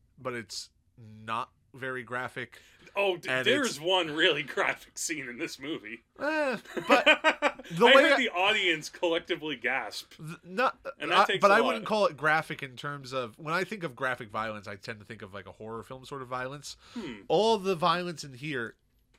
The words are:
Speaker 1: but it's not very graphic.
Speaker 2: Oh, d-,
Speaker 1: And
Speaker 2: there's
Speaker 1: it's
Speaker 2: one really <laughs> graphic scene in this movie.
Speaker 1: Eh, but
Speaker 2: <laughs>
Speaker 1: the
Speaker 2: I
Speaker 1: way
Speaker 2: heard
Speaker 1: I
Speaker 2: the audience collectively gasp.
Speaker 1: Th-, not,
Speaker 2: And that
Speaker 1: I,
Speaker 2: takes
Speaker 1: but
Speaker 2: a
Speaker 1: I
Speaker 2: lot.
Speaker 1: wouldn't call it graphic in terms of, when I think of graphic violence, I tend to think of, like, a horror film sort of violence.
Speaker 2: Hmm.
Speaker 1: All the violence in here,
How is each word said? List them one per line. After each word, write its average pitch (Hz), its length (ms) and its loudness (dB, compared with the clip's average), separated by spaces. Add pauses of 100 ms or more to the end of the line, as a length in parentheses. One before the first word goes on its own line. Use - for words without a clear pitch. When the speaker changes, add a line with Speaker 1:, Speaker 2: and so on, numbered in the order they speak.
(180)
Speaker 1:
but 127 160 -8
it's - 360 -12 (540)
not 113 260 -4 (220)
very 127 300 -8
graphic. 123 580 -8 (360)
Speaker 2:
Oh, 196 200 2
d-, 165 120 -12
Speaker 1:
And 131 180 0
Speaker 2:
there's 254 240 2
Speaker 1:
it's 135 100 -8
Speaker 2:
one 175 300 0
really 156 320 2
<laughs> - 120 -10
graphic - 440 -4
scene 143 300 -6
in 120 100 -12
this - 220 -8
movie. 113 420 -10 (180)
Speaker 1:
Eh, 285 360 -2 (320)
but 277 160 6
Speaker 2:
<laughs> - 680 4
Speaker 1:
the 175 160 4
Speaker 2:
I 254 80 12
Speaker 1:
way 269 80 12
Speaker 2:
heard 311 120 8
Speaker 1:
I - 40 4
Speaker 2:
the 247 120 0
audience 185 580 2
collectively 165 680 -2
gasp. 120 600 -6
Speaker 1:
Th-, 160 280 -14
not, 190 340 -2 (200)
Speaker 2:
And 151 140 -4
that 190 80 6
Speaker 1:
I, 208 60 8
Speaker 2:
takes 196 140 0
Speaker 1:
but 196 120 8
Speaker 2:
a - 20 8
Speaker 1:
I 214 60 8
Speaker 2:
lot. 240 60 4
Speaker 1:
wouldn't 226 200 -2
call 202 200 2
it 156 100 -2
graphic 151 460 -2
in 131 140 -12
terms 139 360 -10
of, 123 260 -6
when 156 160 -6
I 185 100 -2
think 190 200 -10
of 139 100 -8
graphic 127 340 -4
violence, 107 380 -8
I 104 80 -12
tend 107 240 -12
to 101 80 -20
think 107 160 -16
of, 98 100 -16
like, 98 140 -14
a 95 60 -16
horror 110 320 -12
film 131 200 -18
sort 135 180 -12
of 123 60 -14
violence. 131 480 -10 (180)
Speaker 2:
Hmm. 190 180 -10 (160)
Speaker 1:
All 220 280 4
the 190 200 -2
violence 170 480 -2
in 139 100 -16
here, 127 400 -6 (440)